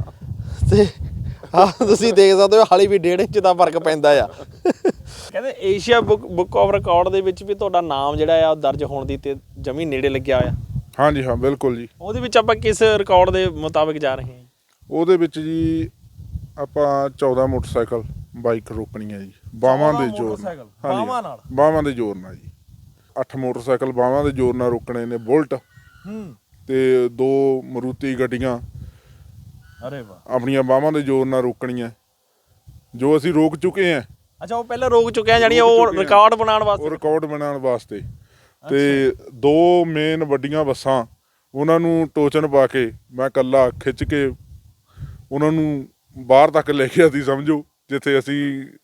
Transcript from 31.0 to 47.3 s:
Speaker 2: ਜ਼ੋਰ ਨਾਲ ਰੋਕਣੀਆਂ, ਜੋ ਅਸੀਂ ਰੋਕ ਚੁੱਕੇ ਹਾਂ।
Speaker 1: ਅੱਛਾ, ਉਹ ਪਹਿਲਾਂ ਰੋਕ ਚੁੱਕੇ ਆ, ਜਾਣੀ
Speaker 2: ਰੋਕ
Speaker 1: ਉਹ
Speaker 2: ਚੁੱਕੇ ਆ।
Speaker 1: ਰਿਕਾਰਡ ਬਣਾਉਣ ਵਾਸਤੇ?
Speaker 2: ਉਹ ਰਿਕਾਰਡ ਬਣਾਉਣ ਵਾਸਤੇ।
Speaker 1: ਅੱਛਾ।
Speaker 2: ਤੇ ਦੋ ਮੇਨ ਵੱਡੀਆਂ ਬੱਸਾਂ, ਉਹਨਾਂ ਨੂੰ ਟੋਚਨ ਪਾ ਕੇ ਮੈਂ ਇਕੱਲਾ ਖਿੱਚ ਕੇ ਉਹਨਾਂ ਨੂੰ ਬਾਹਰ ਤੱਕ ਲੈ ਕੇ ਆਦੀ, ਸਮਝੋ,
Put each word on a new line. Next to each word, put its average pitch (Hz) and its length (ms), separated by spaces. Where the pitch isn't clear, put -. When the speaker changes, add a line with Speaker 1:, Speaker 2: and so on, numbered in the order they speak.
Speaker 2:
ਜ਼ੋਰ 135 240
ਨਾਲ 131 160
ਰੋਕਣੀਆਂ, 123 480
ਜੋ 139 220
ਅਸੀਂ 156 160
ਰੋਕ 156 220
ਚੁੱਕੇ 180 380
ਹਾਂ। 139 80
Speaker 1:
ਅੱਛਾ, 185 120
ਉਹ 233 80
ਪਹਿਲਾਂ 240 260
ਰੋਕ 233 220
ਚੁੱਕੇ 220 200
ਆ, 233 80
ਜਾਣੀ 233 200
Speaker 2:
ਰੋਕ 233 120
Speaker 1:
ਉਹ 233 140
Speaker 2:
ਚੁੱਕੇ 190 120
ਆ। 190 40
Speaker 1:
ਰਿਕਾਰਡ 208 340
ਬਣਾਉਣ 220 280
ਵਾਸਤੇ? 202 220
Speaker 2:
ਉਹ 156 60
ਰਿਕਾਰਡ 156 340
ਬਣਾਉਣ 147 320
ਵਾਸਤੇ। 123 400
Speaker 1:
ਅੱਛਾ। - 720
Speaker 2:
ਤੇ 139 440
ਦੋ 165 520
ਮੇਨ 160 380
ਵੱਡੀਆਂ 143 420
ਬੱਸਾਂ, 131 400
ਉਹਨਾਂ 156 240
ਨੂੰ 165 360
ਟੋਚਨ 151 320
ਪਾ 139 200
ਕੇ 120 240
ਮੈਂ 127 160
ਇਕੱਲਾ 131 420
ਖਿੱਚ 135 340
ਕੇ 139 300
ਉਹਨਾਂ 151 200
ਨੂੰ 151 360
ਬਾਹਰ 131 340
ਤੱਕ 147 200
ਲੈ 139 160
ਕੇ 170 160
ਆਦੀ, 143 180
ਸਮਝੋ, 147 420